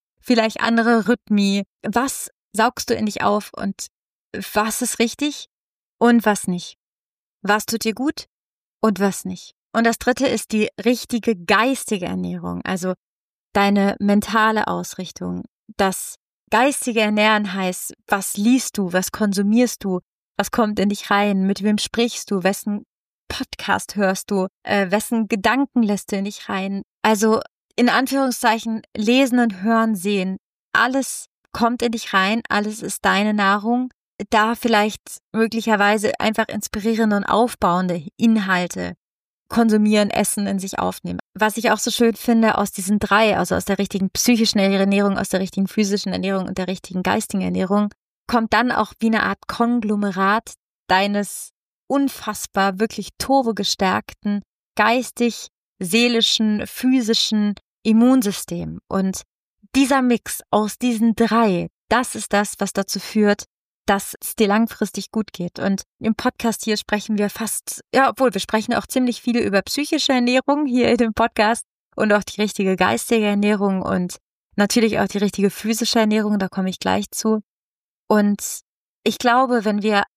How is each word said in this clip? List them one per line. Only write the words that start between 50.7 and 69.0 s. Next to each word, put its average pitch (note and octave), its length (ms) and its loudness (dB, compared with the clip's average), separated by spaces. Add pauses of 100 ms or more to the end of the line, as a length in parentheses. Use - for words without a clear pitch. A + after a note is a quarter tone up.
deines G3+ 640 0 (380)
unfassbar, G3+ 920 -2
wirklich G#3+ 300 -4 (100)
turbogestärkten, G#3 1200 -2 (340)
geistig, A#3 720 0 (320)
seelischen, A3 840 2
physischen A3 880 0 (280)
Immunsystem. G#3+ 1080 2
Und F#3+ 340 -2 (520)
dieser C4+ 280 4
Mix A#3+ 480 0
aus G#3 280 0
diesen A#3 360 2
drei, G#3+ 540 2 (200)
das A#3+ 260 0
ist - 180 -10
das, G3+ 260 0
was G3 140 -4
dazu G3 280 -4
führt, G#3 440 0 (420)
dass G3+ 360 0
es - 140 -10
dir G#3+ 120 4
langfristig G#3 640 -2
gut A3 220 -6
geht. - 260 -8
Und G3 240 -2 (160)
im A3 160 -2
Podcast - 500 -4
hier G#3+ 120 -2
sprechen G#3 420 -4
wir G3+ 120 0
fast, - 500 -8 (140)
ja, C4 160 4
obwohl C4 240 0
wir G3 60 -4
sprechen A3 340 -2
auch - 120 -2
ziemlich B3 360 -2